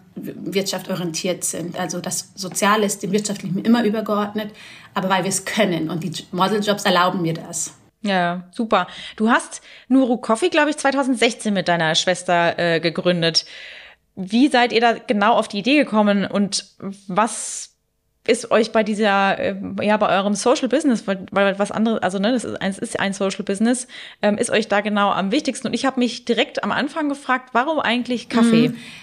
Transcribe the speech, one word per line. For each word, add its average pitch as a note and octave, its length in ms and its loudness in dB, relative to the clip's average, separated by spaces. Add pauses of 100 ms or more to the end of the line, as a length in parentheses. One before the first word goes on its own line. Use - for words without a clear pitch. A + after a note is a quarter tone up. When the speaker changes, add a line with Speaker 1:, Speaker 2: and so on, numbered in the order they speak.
(140)
Speaker 1:
w-, - 220 -12
wirtschaftsorientiert F3+ 1080 -4
sind. F3 380 -6
Also F3+ 200 -6
das - 340 -8
Soziale G3+ 500 0
ist G3+ 180 -2
dem F3+ 100 -4
Wirtschaftlichen G3 520 -2
immer A#3 200 4
übergeordnet, G#3 640 -2 (440)
aber F#3 140 -2
weil F#3+ 160 2
wir F#3+ 60 -2
es - 160 -4
können E3+ 440 0
und E3+ 140 -6
die F3+ 40 -6
J-, - 240 -12
Modeljobs G3+ 520 0
erlauben F3+ 380 2
mir D#3+ 120 0
das. - 380 -10 (300)
Speaker 2:
Ja, F3+ 500 0
super. G#3+ 340 0 (300)
Du A3 120 0
hast D4 320 0 (280)
Nuru B3+ 280 4
Coffee, A3+ 320 0
glaub D4+ 200 2
ich, D4+ 100 -2
zweitausendsechzehn B3 760 0
mit F#3 160 -2
deiner E3 260 2
Schwester, E3+ 640 0
äh, E3+ 220 2
gegründet. E3+ 640 0 (720)
Wie G#3+ 320 2
seid A#3+ 240 2
ihr A3 80 4
da A#3 140 4
genau G#3+ 400 2
auf G#3+ 140 0
die G3+ 100 -6
Idee B3 180 4
gekommen G#3 480 4
und G3 400 -2 (440)
was - 600 -2 (580)
ist - 240 0
euch G#3+ 220 2
bei A3 120 2
dieser, G3 540 0
äh, G3 160 -2 (280)
ja, G#3 160 2
bei G#3 180 2
eurem G3 180 2
Social B3 340 2
Business, C4 380 2
weil, F#3 240 -4
weil G3 280 2
was G3+ 120 0
anderes, A3+ 320 0
also, F#3 160 0
ne, G3+ 140 2
das B3 120 0
ist - 180 -6
ein, G3 80 -2
es G3 80 -6
ist - 220 -6
ein G3 120 -2
Social G3 320 -2
Business, A3 420 0 (360)
ähm, G#3 160 2
ist A#3+ 120 0
euch G#3+ 180 0
da G3+ 120 2
genau G#3 300 2
am F#3+ 200 0
wichtigsten? C4 360 -2
Und - 80 -4
ich A#3+ 100 -2
hab C4 140 0
mich B3 260 -2
direkt - 400 -2
am G#3 80 -2
Anfang D4 380 -2
gefragt, B3+ 420 -4
warum C#4+ 280 0
eigentlich A#3+ 500 -2
Kaffee? A#3 380 4
Speaker 1:
Mhm. - 80 -6 (260)